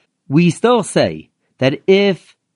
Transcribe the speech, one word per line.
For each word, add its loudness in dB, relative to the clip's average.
we 2
still 0
say -4
that -2
if 0